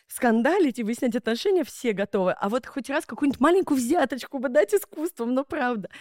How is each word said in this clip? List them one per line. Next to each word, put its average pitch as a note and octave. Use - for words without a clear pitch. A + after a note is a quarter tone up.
скандалить B3+
и A#3
выяснять A#3
отношения C#4
все -
готовы, F#3+
а -
вот A#3+
хоть -
раз D4
какую-нибудь C4
маленькую D#4+
взяточку C4+
бы B3
дать D4+
искусством, D4+
ну, C4
правда. B3